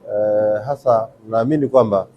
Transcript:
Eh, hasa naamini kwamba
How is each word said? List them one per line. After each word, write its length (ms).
Eh, 520
hasa 420
naamini 380
kwamba 500